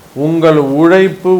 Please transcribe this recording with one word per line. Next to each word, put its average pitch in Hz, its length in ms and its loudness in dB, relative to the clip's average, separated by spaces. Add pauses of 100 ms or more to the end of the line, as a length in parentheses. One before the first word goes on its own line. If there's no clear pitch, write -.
(280)
உங்கள் 160 340 0 (220)
உழைப்பு 180 560 0